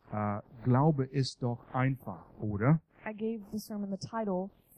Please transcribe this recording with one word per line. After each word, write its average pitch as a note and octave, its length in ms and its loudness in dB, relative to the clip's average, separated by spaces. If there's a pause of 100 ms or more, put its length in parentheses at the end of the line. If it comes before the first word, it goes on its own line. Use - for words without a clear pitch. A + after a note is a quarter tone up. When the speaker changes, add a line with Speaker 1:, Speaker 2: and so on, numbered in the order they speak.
(120)
Speaker 1:
äh, G#2 280 -2 (240)
Glaube C3+ 420 6
ist - 380 -2
doch A#2+ 280 -4
einfach, B2+ 540 -2 (140)
oder? A2 420 4 (260)
Speaker 2:
I A3 60 -8
gave A3 380 -6
the G#3+ 80 -4
sermon G3+ 320 -6
the F#3+ 60 -4
title, G3 520 -2 (280)